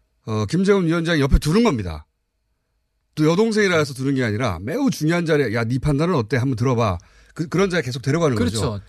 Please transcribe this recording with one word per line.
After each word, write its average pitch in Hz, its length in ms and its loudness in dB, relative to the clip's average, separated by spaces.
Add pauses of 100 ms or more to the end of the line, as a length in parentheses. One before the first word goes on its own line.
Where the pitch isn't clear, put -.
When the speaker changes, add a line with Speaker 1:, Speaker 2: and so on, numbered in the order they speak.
(260)
Speaker 1:
어, 107 200 -2
김정은 185 400 2
위원장이 165 340 0
옆에 135 180 4
두는 175 240 2
겁니다. 95 420 -2 (1080)
또 151 160 2
여동생이라서 185 640 2
두는 131 220 -2
게 131 80 0
아니라 104 360 -2
매우 208 300 -2
중요한 165 340 0
자리에 147 300 0
"야, 117 100 0
네 127 140 -2
판단은 151 380 0
어때? 123 200 -2
한번 127 200 -2
들어봐." 113 420 0 (360)
그, 160 140 -6
그런 185 220 0
자리에 170 120 -2
계속 123 200 -8
데려가는 143 340 0
Speaker 2:
그렇죠. 110 240 0
Speaker 1:
거죠. 104 280 -4